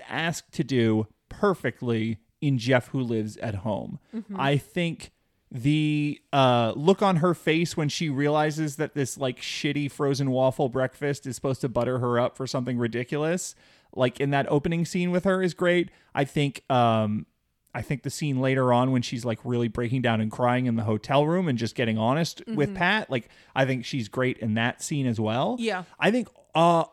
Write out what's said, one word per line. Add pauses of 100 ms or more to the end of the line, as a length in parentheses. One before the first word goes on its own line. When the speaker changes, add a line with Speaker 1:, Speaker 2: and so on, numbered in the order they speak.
Speaker 1:
asked
to
do (240)
perfectly (240)
in
Jeff
Who
Lives
at
Home. (160)
Speaker 2:
Mm-hmm.
Speaker 1:
I
think (400)
the, (120)
uh,
look
on
her
face
when
she
realizes
that
this,
like,
shitty
frozen
waffle
breakfast
is
supposed
to
butter
her
up
for
something
ridiculous, (380)
like,
in
that
opening
scene
with
her,
is
great. (240)
I
think,
um, (480)
I
think
the
scene
later
on
when
she's,
like,
really
breaking
down
and
crying
in
the
hotel
room
and
just
getting
honest
with
Speaker 2:
Mm-hmm.
Speaker 1:
Pat,
like, (260)
I
think
she's
great
in
that
scene
as
well.
Speaker 2:
Yeah. (160)
Speaker 1:
I
think, (260)
uh, (100)